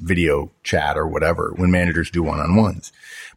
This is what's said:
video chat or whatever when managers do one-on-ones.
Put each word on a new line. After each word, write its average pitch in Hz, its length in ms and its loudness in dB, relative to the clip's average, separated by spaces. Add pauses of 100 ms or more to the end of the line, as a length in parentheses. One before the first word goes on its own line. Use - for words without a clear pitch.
video 82 500 0 (120)
chat 76 340 0
or 78 100 -2
whatever 80 500 0
when 90 120 2
managers 87 400 2
do 85 140 -2
one-on-ones. 87 680 0 (460)